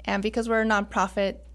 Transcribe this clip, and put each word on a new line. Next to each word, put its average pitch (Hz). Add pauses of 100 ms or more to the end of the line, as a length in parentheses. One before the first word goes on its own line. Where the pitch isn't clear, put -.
And 202
because 226
we're 226
a 220
nonprofit, 202 (180)